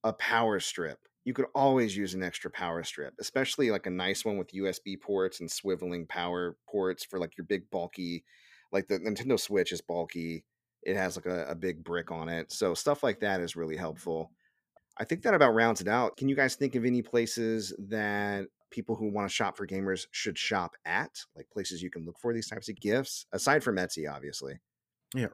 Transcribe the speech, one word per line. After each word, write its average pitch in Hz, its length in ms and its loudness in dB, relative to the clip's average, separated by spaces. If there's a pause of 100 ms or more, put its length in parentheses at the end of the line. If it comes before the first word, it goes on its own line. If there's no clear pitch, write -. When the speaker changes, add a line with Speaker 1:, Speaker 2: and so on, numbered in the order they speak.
Speaker 1:
a 110 100 4
power 110 460 4
strip. - 460 -6 (180)
You 123 100 -2
could 131 200 2
always 131 420 6
use 95 180 -2
an 92 80 -2
extra 90 280 -6
power 85 320 -4
strip, - 380 -8
especially, 131 500 2
like, 101 160 0
a 95 40 -2
nice 92 340 0
one 104 140 0
with 90 160 -6
U 95 120 0
S 90 120 0
B 98 180 -8
ports 92 440 0
and 82 100 -8
swiveling 87 580 -2
power 87 480 -2 (100)
ports 92 380 0
for, 95 140 -6
like, 85 180 -2
your 87 80 -8
big 92 260 -2
bulky, 87 540 -4 (480)
like, - 160 2
the 98 100 2
Nintendo 110 400 0
Switch 95 340 2
is 85 100 -6
bulky. 82 640 -4 (360)
It 95 140 0
has, 92 200 0
like, 90 100 -8
a, 87 200 -2
a 78 80 -6
big 82 300 -4
brick 85 260 -4
on 82 200 -4
it. 82 220 -4
So 95 220 2
stuff 143 280 0
like 120 180 2
that 98 220 2
is 85 140 -4
really 80 200 -4
helpful. 82 560 -4 (680)
I 110 60 -4
think 170 180 -2
that 208 120 4
about 135 200 8
rounds 113 260 6
it 90 80 -2
out. 117 300 2
Can 135 100 0
you 139 80 2
guys 139 200 2
think 135 200 0
of 117 100 2
any 123 160 4
places 113 760 0
that 101 720 -2 (220)
people 113 260 -4
who 107 160 -2
wanna 101 160 0
shop 98 280 -2
for 101 100 -6
gamers 95 460 -2
should - 260 -4
shop 92 380 -2 (100)
at? 98 380 -2 (120)
Like, - 140 -16
places 90 320 -6
you 87 80 -6
can 82 160 -10
look 85 140 -14
for 120 140 0
these 113 140 -4
types 110 220 -8
of 95 60 -8
gifts, 120 560 0
aside 139 320 4
from 110 120 2
Etsy, 82 360 -2
obviously. 69 480 -10 (540)
Speaker 2:
Yeah, 123 200 0